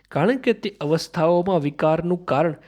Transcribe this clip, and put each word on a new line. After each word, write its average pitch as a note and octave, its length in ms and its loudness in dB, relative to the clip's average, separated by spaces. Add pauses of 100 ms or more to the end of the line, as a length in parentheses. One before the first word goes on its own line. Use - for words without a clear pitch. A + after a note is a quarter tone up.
(100)
કારણ G3+ 260 0
કે A#3+ 160 0
તે - 280 -10
અવસ્થાઓમાં E3+ 800 0
વિકારનું E3 640 -2
કારણ D3+ 300 0 (120)